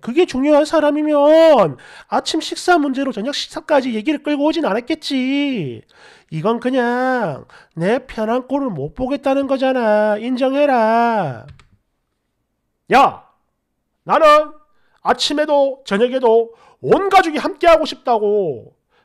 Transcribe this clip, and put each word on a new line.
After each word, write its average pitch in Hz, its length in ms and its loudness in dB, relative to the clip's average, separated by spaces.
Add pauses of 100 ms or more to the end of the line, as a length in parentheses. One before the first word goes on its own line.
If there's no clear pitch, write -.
그게 302 260 0
중요한 294 380 2
사람이면 302 1120 2 (320)
아침 285 320 -4
식사 349 380 0
문제로 269 340 -4
저녁 233 220 -6
식사까지 269 600 -4
얘기를 294 300 -4
끌고 294 200 -2
오진 311 220 0
않았겠지. 254 1160 -4 (480)
이건 190 280 -2
그냥 240 840 -2 (320)
내 196 300 -2
편한 233 420 -4
꼴을 269 220 -4
못 151 240 -10
보겠다는 277 520 -4
거잖아. 233 720 0
인정해라. 233 1300 0 (1500)
야, 233 320 2 (800)
나는 302 480 4 (500)
아침에도 285 840 0
저녁에도 226 680 2 (260)
온 302 280 0
가족이 330 300 2
함께하고 320 480 2
싶다고. 208 880 -2 (300)